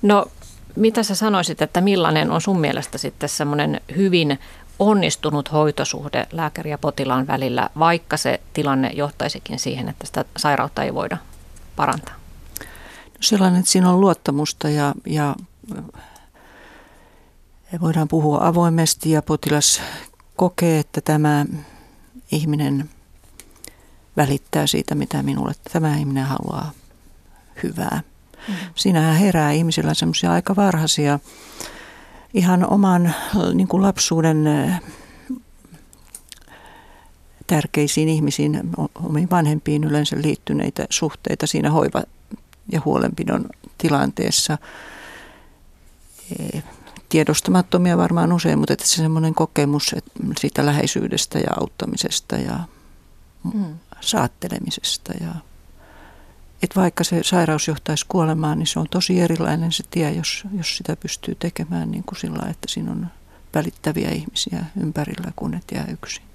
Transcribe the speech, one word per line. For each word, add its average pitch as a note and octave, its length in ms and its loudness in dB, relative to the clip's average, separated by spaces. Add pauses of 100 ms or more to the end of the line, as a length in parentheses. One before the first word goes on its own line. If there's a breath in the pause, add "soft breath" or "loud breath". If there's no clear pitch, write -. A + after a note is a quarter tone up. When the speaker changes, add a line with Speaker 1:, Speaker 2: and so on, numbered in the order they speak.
Speaker 1:
No, G3+ 240 6 (500)
mitä A3 260 2
sä G#3 120 -2
sanoisit, F#3 480 0
että E3 180 2
millainen E3 500 4
on D#3+ 100 2
sun F#3 200 0
mielestä C#3+ 380 -4
sitten - 300 -6
semmoinen D3 520 -2 (160)
hyvin E3+ 420 4 (420 loud breath)
onnistunut D#3+ 720 2
hoitosuhde D3 800 0
lääkärin D#3+ 380 -6
ja D3 80 -6
potilaan C3 480 -2
välillä, C3 520 -2
vaikka E3 380 2
se - 240 -2 (120)
tilanne C3+ 420 0
johtaisikin C#3+ 640 -6
siihen, B2+ 300 -6
että - 180 -10
sitä - 180 -4 (120)
sairautta - 460 2
ei B2+ 120 -2
voida - 220 -4 (600)
parantaa? C#3+ 380 -2 (920 loud breath)
Speaker 2:
No - 140 -20
sellainen, F#3 400 4
että - 120 2
siinä F3+ 180 6
on F3+ 100 6
luottamusta D3+ 680 2
ja, D3 260 0 (120)
ja, D3 300 -2 (2250 loud breath)
ja E3+ 80 -4
voidaan D#3+ 280 2
puhua D3+ 380 2
avoimesti E3 640 2
ja D3+ 120 4
potilas D3+ 600 0 (540 loud breath)
kokee, E3+ 420 2
että - 220 -4
tämä D3+ 460 2 (840 loud breath)
ihminen D3 580 0 (1300 loud breath)
välittää C#3+ 500 0
siitä, D3+ 280 0
mitä C#3+ 280 -2
minulle, C#3 300 -2 (200)
tämä D#3 240 2
ihminen C#3 280 -2
haluaa - 460 -6 (920)
hyvää. - 380 -4 (480 loud breath)
Mm. G#3 60 -4 (200 loud breath)
Siinähän D#3+ 420 4
herää E3+ 360 4
ihmisillä D#3 420 0
semmoisia E3 380 0
aika F3 240 0
varhaisia, D#3 640 2 (1160 loud breath)
ihan F3+ 360 4
oman, F3+ 440 4 (400 loud breath)
niin F#3 140 2
kuin F#3+ 140 2
lapsuuden, D#3+ 640 2
eh, D3+ 340 2 (2750 loud breath)
tärkeisiin D#3 600 2
ihmisiin, D3 520 0 (180)
o-, D#3 160 -2
omiin E3 360 -2
vanhempiin D3+ 540 2
yleensä D3 380 0
liittyneitä - 680 -2
suhteita - 560 -4
siinä D3+ 240 0
hoiva- D3+ 320 2 (680)
ja D#3+ 120 0
huolenpidon - 600 0 (340)
tilanteessa. C#3+ 800 0 (2000 loud breath)
Eh, D3+ 100 -8 (440 loud breath)
tiedostamattomia F3+ 880 4
varmaan E3+ 340 4
usein, E3 260 2
mutta D3+ 140 2
että - 140 -2
se - 100 2
semmoinen D#3+ 380 2
kokemus, D3 580 0
et, - 120 -6 (360)
siitä - 260 0
läheisyydestä - 720 0
ja - 120 -2 (100)
auttamisesta - 760 -6
ja - 240 -4 (920 soft breath)
Speaker 1:
Mm. E3+ 240 -6 (220)
Speaker 2:
saattelemisesta - 1200 -4
ja E3+ 140 -8 (1300 loud breath)
et - 140 -2
vaikka F3+ 280 2
se E3 180 0
sairaus D#3+ 460 2
johtaisi D3+ 400 -4
kuolemaan, D#3+ 500 0
niin D#3+ 80 -2
se - 120 -2
on D#3+ 120 0
tosi F3+ 300 2
erilainen E3 520 0
se - 180 -4
tie, D#3+ 200 0
jos, - 340 -4 (120)
jos E3 200 -4
sitä - 200 -6
pystyy - 380 -8
tekemään E3+ 560 -4
niin - 140 -6
kuin - 140 -12
sillä D#3+ 180 -6
lailla, - 140 -6
että - 180 -10
siinä - 220 -6
on - 160 -6 (480 soft breath)
välittäviä D#3+ 560 -2
ihmisiä - 540 -6 (160)
ympärillä, D#3 560 -4
kun - 180 -6
et F3 180 -8
jää - 200 -6
yksin. - 300 -14 (120)